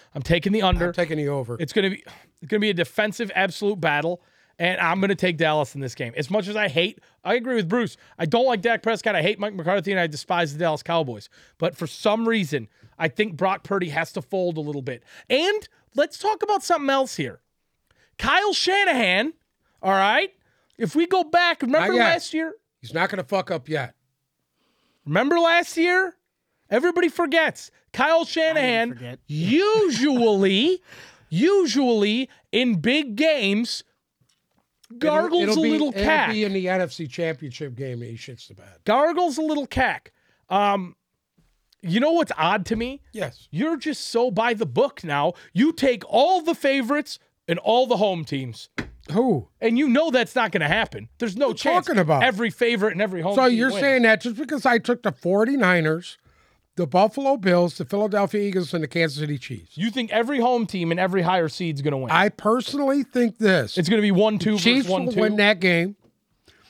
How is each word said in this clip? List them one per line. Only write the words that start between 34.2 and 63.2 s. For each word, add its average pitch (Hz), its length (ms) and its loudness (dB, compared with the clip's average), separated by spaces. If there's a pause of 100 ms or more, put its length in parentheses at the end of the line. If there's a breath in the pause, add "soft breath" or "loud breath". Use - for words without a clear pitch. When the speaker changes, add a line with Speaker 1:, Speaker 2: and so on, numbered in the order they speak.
Speaker 2:
It'll, 233 100 -18
Speaker 1:
gargles 311 440 2
Speaker 2:
it'll - 160 2
Speaker 1:
a - 40 2
Speaker 2:
be, 311 80 2
Speaker 1:
little 302 180 0
Speaker 2:
it'll 202 140 -4
Speaker 1:
cack. 277 280 2
Speaker 2:
be 214 120 -2
in 202 100 -2
the 185 160 -2
N 185 120 0
F 160 100 -4
C 160 160 -10
Championship 147 680 -8
game 123 260 -10
and 117 100 -12
he 113 60 -14
shits - 300 -18
the 107 80 -20
bed. - 120 -20 (180)
Speaker 1:
Gargles 302 520 2
a 311 40 -2
little 302 260 -2
cack. - 440 -2 (380)
Um, 196 460 0 (840)
you 180 180 0
know 294 120 2
what's 330 260 2
odd 175 300 0
to 226 80 -2
me? 247 260 -8 (100)
Speaker 2:
Yes. 175 400 -10
Speaker 1:
You're 302 260 -2
just 285 300 -6
so 240 240 0
by 226 220 0
the 220 120 -4
book 165 380 -2
now. 151 300 0 (200 loud breath)
You 269 200 4
take 254 340 0
all 339 340 4
the 320 140 0
favorites 277 640 -2 (280)
and 170 120 -2
all 240 280 2
the 233 100 2
home 180 280 0
teams. 131 440 -8 (420)
Speaker 2:
Who? 196 380 0 (120)
Speaker 1:
And 226 160 2
you 294 100 2
know 294 240 4
that's 240 240 0
not 226 160 0
gonna 160 160 0
happen. 156 500 -4
There's 214 180 -4
no 262 140 0
Speaker 2:
What - 140 -6
you 311 80 2
Speaker 1:
chance. 349 160 2
Speaker 2:
talking 262 120 2
about? 156 240 2
Speaker 1:
Every 233 280 2
favorite 220 420 0
and 175 80 -2
every 190 200 -4
home 190 140 -2
Speaker 2:
So 262 120 4
Speaker 1:
team 247 100 2
Speaker 2:
you're 254 120 2
Speaker 1:
wins. 208 120 -2
Speaker 2:
saying 269 220 2
that 220 180 4
just 233 140 -6
because 269 300 -4
I 240 140 4
took - 240 -2
the - 80 -2
forty-niners, 180 1080 2 (580)
the 175 120 -2
Buffalo 220 500 2
Bills, 175 400 2
the 160 80 -6
Philadelphia 202 560 0
Eagles, 185 320 -2
and 170 100 -2
the 151 40 -4
Kansas 160 320 0
City 147 180 -4
Chiefs. 95 400 -14
Speaker 1:
You 208 140 -2
think 226 200 -4
every 233 280 0
home 240 260 2
team 175 240 -4
and 165 100 -2
every 185 220 0
higher 175 280 2
seed's 151 340 -6
gonna 143 160 0
win? 127 100 -6
Speaker 2:
I 180 200 4
personally 269 760 -2
think 240 340 -2